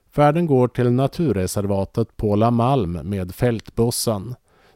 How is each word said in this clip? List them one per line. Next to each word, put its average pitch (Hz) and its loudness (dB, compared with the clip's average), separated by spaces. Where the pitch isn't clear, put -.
Färden 147 4
går 127 4
till 120 0
naturreservatet 101 -2
Pålamalm 117 2
med 90 -6
fältbussen. 117 -2